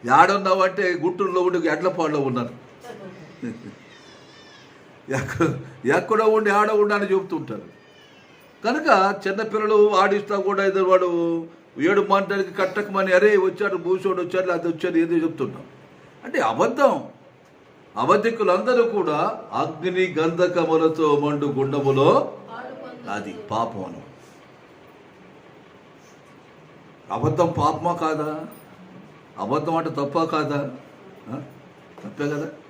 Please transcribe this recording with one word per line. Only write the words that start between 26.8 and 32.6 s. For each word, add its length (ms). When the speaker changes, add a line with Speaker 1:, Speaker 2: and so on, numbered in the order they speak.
Speaker 1:
అబద్ధం 440
పాపమా 360
కాదా? 520
అబద్ధం 380
అంటే 140
తప్పా 360
కాదా? 460
ఆ? 120
తప్పే 240
కదా. 180